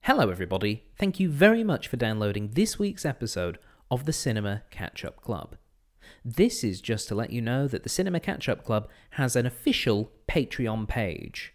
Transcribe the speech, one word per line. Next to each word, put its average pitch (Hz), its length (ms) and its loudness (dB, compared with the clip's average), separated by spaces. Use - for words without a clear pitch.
Hello 240 280 4
everybody, 95 540 -2
thank 196 200 0
you 185 120 2
very 208 340 8
much 196 240 0
for - 80 -6
downloading 107 600 0
this 214 220 2
week's 208 280 -2
episode 92 520 -4
of 127 140 0
the 151 80 -2
Cinema 104 580 -2
Catch-Up - 520 -10
Club. - 340 -8
This 165 360 2
is 95 200 -2
just - 260 -4
to 107 80 -4
let 110 160 -2
you 120 100 -2
know 131 280 0
that 117 140 -4
the - 60 -6
Cinema 185 300 0
Catch-Up - 460 -4
Club 107 240 0
has 131 260 0
an 120 80 2
official 117 680 0
Patreon 110 600 0
page. - 640 -4